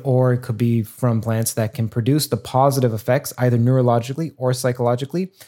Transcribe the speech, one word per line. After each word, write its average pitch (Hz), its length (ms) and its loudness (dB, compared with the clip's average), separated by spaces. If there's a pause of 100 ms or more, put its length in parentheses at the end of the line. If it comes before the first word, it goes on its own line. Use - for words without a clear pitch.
or 127 300 2
it 123 100 -2
could 107 140 -6
be 117 260 0
from 113 380 -2
plants, 113 320 -2
that 110 200 -2
can 117 140 -4
produce 127 400 0
the 113 100 -2
positive 131 560 2
effects, 117 460 -2
either 123 180 2
neurologically 127 800 2
or 127 160 0
psychologically, 127 800 -2 (160)